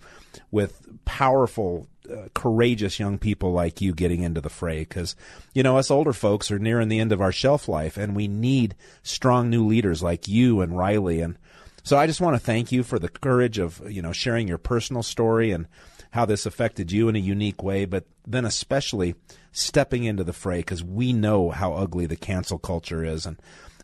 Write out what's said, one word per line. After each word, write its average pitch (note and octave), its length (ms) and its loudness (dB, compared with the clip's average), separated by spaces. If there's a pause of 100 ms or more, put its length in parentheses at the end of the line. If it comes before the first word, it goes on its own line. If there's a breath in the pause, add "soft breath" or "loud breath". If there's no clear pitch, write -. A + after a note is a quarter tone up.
(520 loud breath)
with - 520 -4
powerful, A#2 840 0 (200)
uh, G2 280 -14
courageous A2+ 640 2
young G2+ 180 -2
people G2 340 -2
like F2 300 0
you F#2 140 0
getting F2 260 0
into E2 180 -2
the C#2+ 100 -8
fray, D#2+ 360 -6
'cause, - 300 -8 (380 loud breath)
you C3 100 4
know, C3 140 6
us C3+ 120 2
older C#3+ 240 4
folks G#2+ 380 0
are G2+ 80 0
nearing A2+ 300 2
the A2 100 2
end A2+ 120 2
of F#2+ 100 2
our F#2 100 2
shelf C#3 360 2
life, E2 300 -4
and G2+ 180 -4
we G#2 120 -2
need A2+ 480 2 (260 loud breath)
strong B2 480 2
new A#2 160 4
leaders G2+ 380 2
like F2 240 -2
you A2+ 340 4
and F2 160 -2
Riley. F#2 440 2
And E2 180 -6 (440 loud breath)
so C#3 140 4
I D3 80 6
just D#3+ 160 -2
wanna D#3+ 180 2
thank A#2 320 -2
you B2+ 120 2
for A#2 160 -2
the E2+ 100 -4
courage B2 480 0
of, E2+ 320 -4
you G2 140 -6
know, E2+ 100 -6
sharing A#2 340 -2
your E2+ 120 -4
personal A#2+ 420 -2
story A2+ 500 2
and E2+ 160 -4 (440 loud breath)
how A#2+ 140 2
this G#2 200 0
affected G2+ 460 -4
you A2 180 4
in A2 60 2
a G#2+ 40 0
unique G2 440 -2
way, G2 220 -2
but F#2 200 -4 (220)
then B2 180 -2
especially G2+ 680 -2 (360 loud breath)
stepping C3 520 0
into G#2 200 -2
the E2+ 100 -4
fray, F2 280 -4
'cause F2 220 -6
we A2+ 300 -2
know G#2+ 360 2
how E2+ 240 -2
ugly F2 320 -2
the D#2+ 100 -4
cancel F#2 440 -6
culture E2 440 -6
is. D#2+ 220 -4
And D#2+ 140 -12 (440 loud breath)